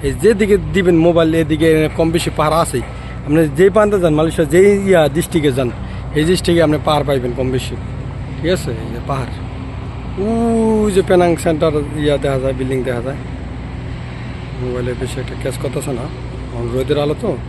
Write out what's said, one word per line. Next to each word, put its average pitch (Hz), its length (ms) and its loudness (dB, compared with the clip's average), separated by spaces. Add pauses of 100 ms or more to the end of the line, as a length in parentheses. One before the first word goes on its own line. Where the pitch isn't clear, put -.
এই 139 60 0 (100)
যেদিকে 208 340 4 (200)
দিবেন 180 300 4
মোবাইল, 165 240 4 (120)
এদিকে 156 280 2 (280)
কম 165 180 2
বেশি 165 220 0
পাহাড় 156 260 2
আছেই। 131 200 -2 (420)
আপনি 156 160 4 (160)
যেই 190 180 6
প্রান্তে 208 280 4
যান, 160 160 4
মালয়েশিয়া 160 340 2
যেই, 190 160 8 (200)
ইয়া, 175 120 6 (140)
ডিস্ট্রিক্টে 151 420 2
যান, 127 120 0 (480)
এই 151 120 2
ডিস্ট্রিক্টে 175 380 4
আপনি 151 100 2 (100)
পাহাড় 147 200 2
পাইবেন 123 300 0
কম 127 180 -2
বেশি, 123 200 -4 (640)
ঠিক 160 180 0
আছে? - 160 -4 (120)
এই 113 100 -8
যে 113 160 -8
পাহাড়, 131 220 -4 (920)
ওই 220 720 2
যে 190 120 4
পেনাং 180 220 6 (140)
সেন্টার, 160 300 2 (300)
ইয়া, 147 200 2
দেখা 139 200 0
যায়, 135 160 -2
বিল্ডিং 131 280 -2
দেখা 120 200 -2
যায় 143 120 -6 (1400)
মোবাইলে। 123 320 -2 (100)
বেশি 123 220 -6
একটা 123 180 -8
ক্যাচ - 220 -4
করতেছে 143 360 -4
না, 127 60 -6 (440)
কারণ 117 240 -6
রোদের 131 300 0
আলো 147 200 0
তো। 214 60 0 (200)